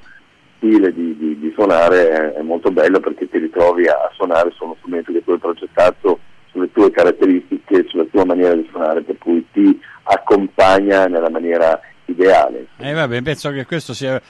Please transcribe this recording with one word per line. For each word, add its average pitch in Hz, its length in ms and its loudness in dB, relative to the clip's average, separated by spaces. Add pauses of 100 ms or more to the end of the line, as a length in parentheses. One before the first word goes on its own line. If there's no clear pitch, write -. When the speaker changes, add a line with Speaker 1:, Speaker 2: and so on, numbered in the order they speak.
(580)
Speaker 1:
stile 107 360 2
di, 82 240 -6
di, 78 220 -6
di 80 140 -6
suonare 87 560 4
è, 78 300 -2
è - 20 -8
molto 85 300 -4
bello, 85 280 2
perché - 300 -6
ti - 80 -4
ritrovi 87 500 0
a, 76 60 2
a 71 220 -4
suonare 87 400 -2
su - 80 -14
uno 82 160 -12
strumento 87 320 -10
che 82 120 -4
tu - 80 -4
hai 87 60 0
progettato 87 840 0 (320)
sulle 90 200 -4
tue 101 180 4
caratteristiche, 90 1000 0
sulla 85 160 -2
tua 98 200 0
maniera 87 300 2
di 80 160 -4
suonare, 80 300 -4
per 76 180 -10
cui 82 320 -2
ti 98 280 2 (240)
accompagna 98 1040 2
nella 85 220 0
maniera 82 500 0 (260)
ideale. 80 720 0
Speaker 2:
Eh, 131 140 -10
vabbè, 135 300 -4
penso 143 300 -6
che 135 160 -8
questo 147 260 -8
sia, 131 260 -6 (100)